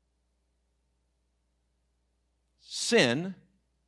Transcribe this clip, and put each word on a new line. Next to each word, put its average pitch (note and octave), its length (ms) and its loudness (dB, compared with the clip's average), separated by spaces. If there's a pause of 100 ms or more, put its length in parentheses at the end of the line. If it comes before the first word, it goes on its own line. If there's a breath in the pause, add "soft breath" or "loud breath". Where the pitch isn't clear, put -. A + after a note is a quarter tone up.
(2500)
Sin F3 760 0 (520)